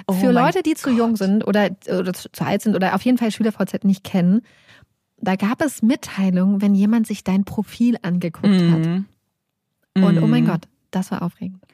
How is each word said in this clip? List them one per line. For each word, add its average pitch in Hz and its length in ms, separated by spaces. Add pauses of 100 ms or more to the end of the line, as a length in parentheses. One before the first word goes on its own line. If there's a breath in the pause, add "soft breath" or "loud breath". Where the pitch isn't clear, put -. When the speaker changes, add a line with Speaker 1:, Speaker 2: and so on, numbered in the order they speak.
Speaker 1:
oh 190 60
Speaker 2:
Für 202 180
Speaker 1:
mein 240 140
Speaker 2:
Leute, 359 180
die 311 100
zu - 140
Speaker 1:
Gott. 240 100
Speaker 2:
jung 233 160
sind 196 320
oder, 202 220 (180)
oder 180 260
zu, - 200
zu - 120
alt 202 180
sind 208 120
oder 185 220
auf 190 60
jeden 254 160
Fall 226 120
Schüler-V 208 360
Z - 180
nicht 196 180
kennen, 185 380 (800 soft breath)
da 190 180
gab 202 260
es - 220
Mitteilungen, 196 760
wenn 202 140
jemand 214 320
sich 208 160
dein 190 220
Profil 233 580
angeguckt 175 460
hat. 170 360
Speaker 1:
Mhm. 175 200 (960)
Speaker 2:
Und 170 180
oh 160 60
mein 156 160
Speaker 1:
Mhm. 160 60
Speaker 2:
Gott, 165 180 (240)
das 185 220
war - 100
aufregend. 185 380 (140)